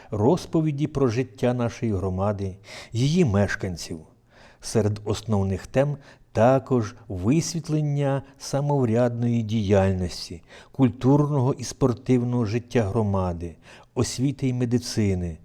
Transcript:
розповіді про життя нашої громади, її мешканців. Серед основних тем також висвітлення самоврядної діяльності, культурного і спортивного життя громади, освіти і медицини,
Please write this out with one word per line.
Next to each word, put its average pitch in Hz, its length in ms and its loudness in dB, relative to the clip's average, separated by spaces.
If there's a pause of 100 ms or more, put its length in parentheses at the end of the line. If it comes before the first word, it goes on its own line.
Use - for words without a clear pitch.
(100)
розповіді 151 760 0
про 135 220 0
життя 123 460 -2
нашої 120 380 -2
громади, 95 640 -2 (360)
її 147 320 2
мешканців. 95 760 -2 (600)
Серед 107 440 0
основних 98 600 -2
тем 143 300 0 (360)
також 123 640 2 (140)
висвітлення 143 1120 -2 (160)
самоврядної 120 1040 0
діяльності, 95 1000 0 (300)
культурного 135 840 2
і 120 100 -10
спортивного 123 800 0
життя 117 380 -2
громади, 95 760 -2 (380)
освіти 131 540 -2
і 131 40 0
медицини, 107 920 -2